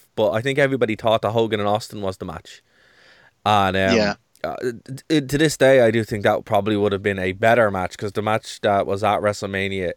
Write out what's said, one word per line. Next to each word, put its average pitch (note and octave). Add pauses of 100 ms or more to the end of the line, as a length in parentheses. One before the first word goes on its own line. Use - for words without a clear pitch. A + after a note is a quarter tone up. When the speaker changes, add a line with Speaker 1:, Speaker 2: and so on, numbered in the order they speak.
(160)
Speaker 1:
But G#2+
I A2
think C3+
everybody B2+
thought A2
that G#2
Hogan A2
and G#2
Austin G#2+
was F#2+
the -
match. - (840)
And, G2
um, F#2+
Speaker 2:
Yeah. G#2 (320)
Speaker 1:
uh, E2
t-, B2 (160)
t-, D3+
to C#3
this D3+
day, C3+
I A2+
do A2+
think G#2
that G#2
probably G#2
would G2+
have F#2+
been G2+
a F#2
better A2+
match, F#2
'cause G#2
the G#2+
match A2
that G2+
was G2
at G2+
WrestleMania G2